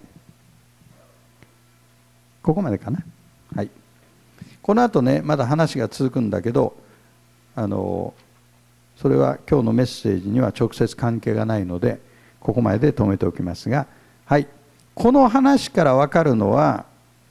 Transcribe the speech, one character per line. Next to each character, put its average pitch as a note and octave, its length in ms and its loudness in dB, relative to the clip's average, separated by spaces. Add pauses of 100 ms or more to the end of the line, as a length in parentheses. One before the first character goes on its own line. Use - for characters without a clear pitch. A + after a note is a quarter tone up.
(2500)
こ D#3 120 2
こ G3+ 80 -2
ま D3 80 -2
で G2 80 -2
か - 120 -10
な。 D#2+ 140 -6 (500)
は G2+ 80 -6
い。 G2+ 80 -10 (920)
こ G3+ 120 0
の A#3+ 80 2
後 G#3 200 2
ね、 C3+ 200 2
ま D3+ 140 -2
だ B2+ 100 -2
話 D#3 320 0
が A2+ 80 -2
続 C3 260 -4
く C3+ 80 -2
ん G#2+ 100 -2
だ G#2 120 -2
け A2+ 80 -4
ど、 B2 240 0 (800)
あ G#2 140 -6
の、 F#2+ 460 -6 (840)
そ C#3 120 -4
れ C3+ 60 2
は C3+ 240 0 (100)
今 D3 120 2
日 A2+ 60 0
の A2+ 60 0
メ B2 120 2
ッ - 20 -2
セ - 280 -4
ー F2+ 80 -4
ジ G2+ 80 -6
に A#2+ 100 0
は A#2+ 80 0
直 A2+ 240 -2
接 - 240 -4
関 A#2 240 -4
係 A#2 140 -4
が A2 100 -2
な A2 140 -2
い G2 60 -2
の F2 140 -6
で、 A#2 220 -2 (400)
こ - 140 -4
こ B2 80 0
ま G2+ 100 2
で B2+ 180 2
で - 20 -6
止 A2 140 0
め G2 120 2
て - 80 0
お F2 40 0
き - 120 -8
ま F2+ 120 -4
す - 140 -10
が、 C#3 180 -2 (380)
は C#3+ 140 2
い。 C#3+ 100 -2 (460)
こ A#3 180 4
の C4+ 160 6
話 C4 420 2
か F3 140 0
ら C3 100 4
分 C#3 180 2
か E3+ 120 2
る C#3 100 4
の G#2 160 2
は、 C3 360 0 (440)